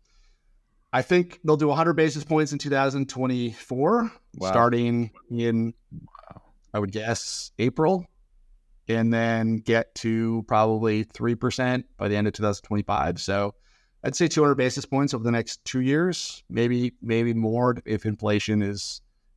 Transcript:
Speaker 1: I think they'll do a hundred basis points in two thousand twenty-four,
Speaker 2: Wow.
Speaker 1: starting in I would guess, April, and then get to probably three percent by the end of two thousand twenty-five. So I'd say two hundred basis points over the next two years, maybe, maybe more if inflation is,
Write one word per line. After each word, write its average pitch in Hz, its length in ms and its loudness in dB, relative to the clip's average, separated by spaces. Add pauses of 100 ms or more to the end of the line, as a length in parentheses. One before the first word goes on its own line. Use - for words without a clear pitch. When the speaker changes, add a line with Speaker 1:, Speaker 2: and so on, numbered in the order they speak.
(920)
Speaker 1:
I 131 100 2
think 180 420 0
they'll 156 120 4
do 147 140 2
a 143 40 2
hundred 165 200 2
basis 151 300 0
points 156 280 0
in 143 60 -4
two 143 120 -4
thousand 135 380 0
twenty-four, 127 1040 -2 (240)
Speaker 2:
Wow. 92 120 -4
Speaker 1:
starting 120 640 2 (200)
in 117 440 0 (1000)
I 104 40 -2
would 101 140 -2
guess, 110 640 -6
April, 160 460 0 (840)
and 113 260 2
then 113 420 0
get 113 380 0
to 113 520 -2
probably 110 580 2
three 120 300 -2
percent 127 520 -2 (100)
by 101 120 -2
the 104 80 0
end 104 100 2
of 101 80 -2
two - 80 -8
thousand 104 220 0
twenty-five. 101 540 -2
So 101 360 -2 (480)
I'd 131 120 -4
say 170 140 2
two 156 140 2
hundred 143 140 4
basis 127 280 0
points 139 300 0
over 113 100 -4
the 120 60 0
next 117 340 -4
two - 160 -4
years, 156 680 -2
maybe, 120 500 0
maybe 117 320 0
more 117 540 0
if 107 180 -4
inflation 107 560 0
is, 101 400 -6 (360)